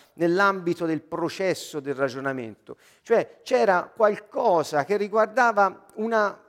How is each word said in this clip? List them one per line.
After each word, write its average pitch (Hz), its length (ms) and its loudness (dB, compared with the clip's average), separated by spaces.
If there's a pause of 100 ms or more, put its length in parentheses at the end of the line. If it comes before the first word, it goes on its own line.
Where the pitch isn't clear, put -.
(140)
nell'ambito 175 720 0
del 160 160 -2
processo 165 800 -4
del 135 140 -4
ragionamento, 131 800 -6 (240)
cioè - 420 0
c'era 214 500 2
qualcosa 185 920 0
che 202 100 -2
riguardava 208 880 0 (120)
una, 214 540 -2